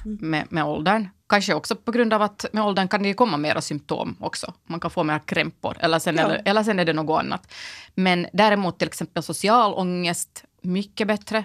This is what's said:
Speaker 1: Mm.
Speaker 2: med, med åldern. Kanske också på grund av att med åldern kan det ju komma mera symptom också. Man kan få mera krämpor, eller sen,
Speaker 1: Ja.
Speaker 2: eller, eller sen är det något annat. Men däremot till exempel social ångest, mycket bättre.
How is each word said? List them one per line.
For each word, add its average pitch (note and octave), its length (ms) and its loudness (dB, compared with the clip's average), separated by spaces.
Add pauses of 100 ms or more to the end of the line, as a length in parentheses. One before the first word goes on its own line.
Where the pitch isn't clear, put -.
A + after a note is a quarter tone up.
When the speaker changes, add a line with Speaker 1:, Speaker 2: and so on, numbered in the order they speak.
Speaker 1:
Mm. G#3+ 140 -8 (120)
Speaker 2:
med, D3+ 220 -2
med D#3 120 0
åldern. E3+ 440 0 (200)
Kanske G3 260 2
också D3+ 220 -2
på - 160 -6
grund A#3 200 2
av G#3 100 4
att - 300 -2
med G#3+ 120 2
åldern F#3+ 240 2
kan G3 140 0
det G3+ 60 2
ju G3 60 0
komma F3 220 2
mera D3 240 -2
symptom - 600 -6
också. - 320 -8 (140)
Man E3+ 140 -8
kan E3+ 100 -4
få E3+ 140 -2
mera D3+ 140 0
krämpor, D#3+ 600 -4
eller E3 180 2
sen, D#3+ 180 0
Speaker 1:
Ja. D#3+ 60 2
Speaker 2:
eller, D#3 220 0
eller G#3 180 2
sen G#3 160 0
är F3 60 2
det E3 80 2
något D#3 280 2
annat. - 320 -6 (420)
Men F3+ 380 2
däremot G3+ 460 2
till E3+ 100 0
exempel - 340 -6
social G#3 520 2
ångest, F3+ 720 -2 (180)
mycket G3 460 -2
bättre. G#3+ 360 -2